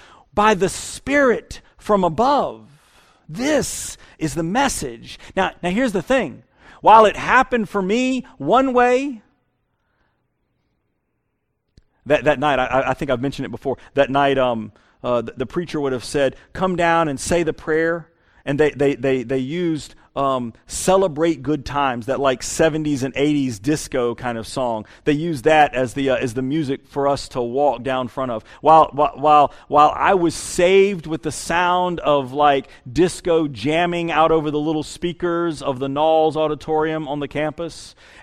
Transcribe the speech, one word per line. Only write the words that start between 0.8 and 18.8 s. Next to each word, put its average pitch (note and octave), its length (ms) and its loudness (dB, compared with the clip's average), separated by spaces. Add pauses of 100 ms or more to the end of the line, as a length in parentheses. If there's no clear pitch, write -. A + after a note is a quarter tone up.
from G3 280 0
above. E3 640 0 (600)
This B3 720 -4 (200)
is D3+ 160 -4
the E3 100 -4
message. E3 760 -4 (160)
Now, F#3 160 0 (120)
now F3 80 -2
here's A#3 220 0
the F3+ 100 -2
thing. D#3 420 -2 (360)
While G#3+ 240 10
it G3 120 4
happened A3+ 520 0
for G3+ 140 -2
me B3 420 -2 (140)
one A#3+ 340 2
way, B3 500 0 (2750)
that, B2 180 2
that C#3+ 140 2
night, C#3 220 2
I, B2+ 60 0
I, B2+ 240 0
I C3 40 -2
think C#3 160 -6
I've B2 100 -2
mentioned C#3 260 -6
it F#2 40 -10
before, A#2 260 -6 (180)
that C#3 140 4
night, C#3 300 2
um, A#2 340 -2 (300)
uh, B2 200 -2
the, A#2 160 -10
the B2+ 80 -6
preacher E3+ 340 -6
would C3+ 120 -2
have B2 120 -6
said, C#3 320 -2 (160)
"Come F#3 240 -2
down E3 320 2
and C3+ 100 -6
say F3 240 -2
the D#3 100 -2
prayer." E3 560 -2 (360)
And C#3 140 -4
they, D3+ 120 4
they, C#3 260 0